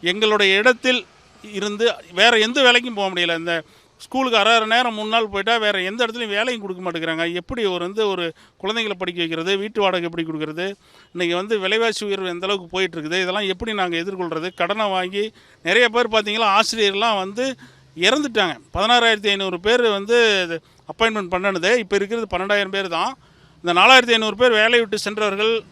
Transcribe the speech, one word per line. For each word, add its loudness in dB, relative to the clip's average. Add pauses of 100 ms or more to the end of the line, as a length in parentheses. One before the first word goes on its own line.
எங்களுடைய 2
இடத்தில் 2 (360)
இருந்து -2 (180)
வேற 6
எந்த 2
வேலைக்கும் 4
போக -2
முடியல. 0
இந்த -2 (420)
ஸ்கூலுக்கு 0
அரை 6
அரை 4
நேரம் 2
மூணு -6
நாள் 0
போயிட்டா 0
வேற 0
எந்த -2
இடத்துலையும் -6
வேலையும் -2
கொடுக்க -10
மாட்டேங்கிறாங்க. -4
எப்படி -6
ஒரு -2
வந்து -2
ஒரு -4 (260)
குழந்தைங்களை -4
படிக்க -6
வைக்கிறது, -2
வீட்டு -4
வாடகை 0
எப்படி -6
கொடுக்கறது? -6 (380)
இன்னைக்கு -2
வந்து -2
விலைவாசி -2
உயர்வு -4
எந்த -6
அளவுக்கு -4
போயிட்டு -2
இருக்குது, -4
இதெல்லாம் -2
எப்படி -6
நாங்க -2
எதிர்கொள்றது? -6
கடனை -2
வாங்கி -4 (300)
நிறைய 4
பேர் 0
பார்த்தீங்களா, 0
ஆசிரியர்லாம் 2
வந்து -4 (400)
இறந்துட்டாங்க. 0 (180)
பதினாறாயிரத்தி 2
ஐந்நூறு -2
பேர் 2
வந்து 2 (680)
அப்பாயின்மெண்ட் -2
பண்ணனது, 0
இப்போ -2
இருக்கிறது -2 (100)
பன்னெண்டாயிரம் -2
பேர் -4
தான். -4 (460)
இந்த 2
நாலாயிரத்தி 6
ஐந்நூறு 0
பேர் 4
வேலையை 4
விட்டு -2
சென்றவர்கள் -2